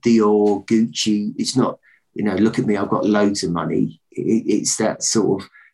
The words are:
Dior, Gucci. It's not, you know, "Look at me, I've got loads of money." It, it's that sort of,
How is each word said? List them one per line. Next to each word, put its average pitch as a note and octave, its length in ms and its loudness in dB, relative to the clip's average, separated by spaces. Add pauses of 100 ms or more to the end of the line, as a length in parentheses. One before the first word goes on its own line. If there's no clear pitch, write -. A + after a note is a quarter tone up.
Dior, G#2 680 4
Gucci. A2 720 0
It's B2+ 180 -4
not, A#2+ 220 0 (360)
you - 100 -6
know, G2+ 100 -2
"Look A2 240 0
at - 80 0
me, G#2 100 0
I've F#2+ 120 -4
got F2 180 -2
loads G#2 380 0
of E2+ 80 -2
money." D#2+ 480 -2 (100)
It, - 360 -2
it's - 320 -2
that - 260 -4
sort G2 380 0
of, - 60 -20 (260)